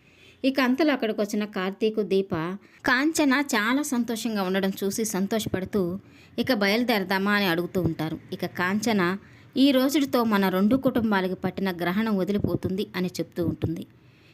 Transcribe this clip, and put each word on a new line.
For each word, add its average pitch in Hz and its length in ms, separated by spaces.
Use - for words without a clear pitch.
ఇక 269 160
అంతలో 262 320
అక్కడికొచ్చిన 214 520
కార్తీక్, 208 560
దీప, 190 340
కాంచన 269 600
చాలా 240 360
సంతోషంగా 226 600
ఉండడం 190 300
చూసి 196 200
సంతోషపడుతూ, 196 960
"ఇక 240 140
బయలుదేరదామా?" 202 800
అని 208 140
అడుగుతూ 175 360
ఉంటారు. 160 360
ఇక 185 140
కాంచన, 190 720
"ఈ 269 140
రోజుతో 269 540
మన 196 240
రెండు 196 280
కుటుంబాలకు 214 580
పట్టిన 185 420
గ్రహణం 196 400
వదిలిపోతుంది" 190 680
అని 185 120
చెప్తూ 170 380
ఉంటుంది. 165 400